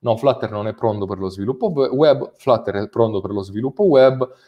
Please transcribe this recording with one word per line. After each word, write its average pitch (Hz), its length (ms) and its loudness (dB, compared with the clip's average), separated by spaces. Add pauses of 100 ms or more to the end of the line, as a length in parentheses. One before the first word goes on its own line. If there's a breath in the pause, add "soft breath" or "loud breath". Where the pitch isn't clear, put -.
"No, 113 160 0
Flutter 120 340 0
non 107 160 -6
è 107 60 -6
pronto 104 320 -2
per 95 140 -6
lo 95 100 -4
sviluppo 120 420 -4
we-, 139 160 0
web, 135 480 2
Flutter 110 400 -2
è 104 140 -4
pronto 110 320 0
per 98 100 -8
lo 101 100 -4
sviluppo 113 420 -6
web, 131 460 4 (180 soft breath)